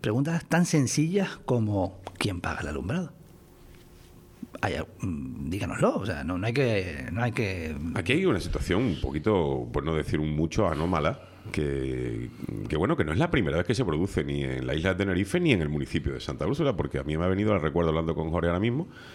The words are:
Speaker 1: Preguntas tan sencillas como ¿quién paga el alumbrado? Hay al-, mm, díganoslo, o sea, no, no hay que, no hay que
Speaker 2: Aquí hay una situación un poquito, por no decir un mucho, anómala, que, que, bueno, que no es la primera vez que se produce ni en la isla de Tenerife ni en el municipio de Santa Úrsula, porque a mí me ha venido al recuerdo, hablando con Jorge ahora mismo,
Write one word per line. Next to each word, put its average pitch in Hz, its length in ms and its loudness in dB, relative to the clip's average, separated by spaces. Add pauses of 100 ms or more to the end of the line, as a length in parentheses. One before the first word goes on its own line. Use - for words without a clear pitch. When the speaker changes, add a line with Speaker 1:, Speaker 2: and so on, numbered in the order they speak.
Speaker 1:
Preguntas 147 440 0
tan 170 220 4
sencillas 165 800 2
como 104 540 0 (180)
¿quién 90 220 -2
paga - 200 -4
el 85 80 -4
alumbrado? 104 440 -4 (1500)
Hay - 140 -2
al-, 80 120 -4 (140)
mm, 71 500 -4
díganoslo, 104 460 0
o 117 100 -2
sea, 76 180 -4
no, 90 140 -2
no 101 80 -2
hay 117 60 0
que, 101 600 0
no 113 100 -2
hay 120 100 0
que 90 440 -2 (180)
Speaker 2:
Aquí 98 180 2
hay 190 140 4
una 107 140 4
situación 90 420 2
un 87 180 0
poquito, 71 720 2
por 69 120 -2
no 80 100 0
decir 76 260 0
un 78 160 0
mucho, 82 320 2
anómala, 80 520 2 (300)
que, 64 800 -2 (380)
que, 78 80 -2
bueno, 110 200 2
que - 80 0
no 76 80 -2
es 87 60 2
la 170 120 2
primera 82 260 2
vez 85 100 0
que 117 80 0
se 120 100 0
produce 87 380 0
ni 71 220 -2
en 64 220 -4
la 65 80 -2
isla 80 160 2
de 95 140 0
Tenerife 98 360 2
ni 165 120 4
en 95 100 4
el 73 60 0
municipio 73 440 -2
de 64 80 -6
Santa 69 260 -4
Úrsula, 139 300 0
porque 69 220 -2
a 67 40 -2
mí 76 140 -2
me 82 80 0
ha 90 40 2
venido 101 240 2
al 92 80 2
recuerdo, 80 300 2
hablando 80 240 0
con 80 160 -2
Jorge 82 180 2
ahora 87 120 2
mismo, 120 260 0 (280)